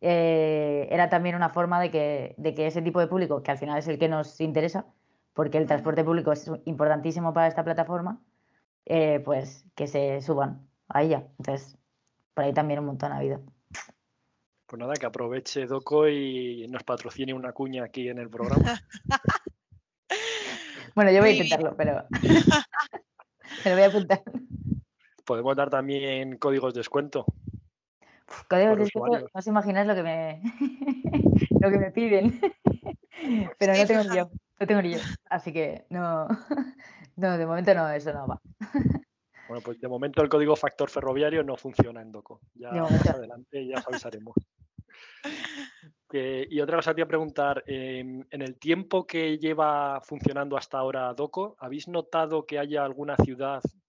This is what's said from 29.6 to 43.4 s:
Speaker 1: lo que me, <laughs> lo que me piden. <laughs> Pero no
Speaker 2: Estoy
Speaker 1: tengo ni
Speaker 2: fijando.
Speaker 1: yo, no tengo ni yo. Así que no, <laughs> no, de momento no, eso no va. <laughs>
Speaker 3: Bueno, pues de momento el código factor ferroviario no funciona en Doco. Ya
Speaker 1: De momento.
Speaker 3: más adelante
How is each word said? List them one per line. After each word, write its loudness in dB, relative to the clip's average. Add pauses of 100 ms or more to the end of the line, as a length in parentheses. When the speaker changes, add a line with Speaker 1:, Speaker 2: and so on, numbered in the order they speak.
Speaker 1:
lo 2
que 0
me, -4
<laughs> 0
lo 4
que 4
me 0
piden. 2
<laughs> -4
Pero 4
no 6
Speaker 2:
Estoy 4
Speaker 1:
tengo 4
ni -2
Speaker 2:
fijando. 0
Speaker 1:
yo, -14 (200)
no -2
tengo 4
ni -2
yo. -4 (300)
Así -4
que -4
no, -2
<laughs> -8
no, 0
de -2
momento 4
no, 2
eso -4
no -10
va. -8 (200)
<laughs> -2 (420)
Speaker 3:
Bueno, -10
pues -10
de -8
momento 0
el 2
código 4
factor -2
ferroviario 0
no -6
funciona -2
en -18
Doco. -20 (140)
Ya -14
Speaker 1:
De -2
momento. 4
Speaker 3:
más -2
adelante -10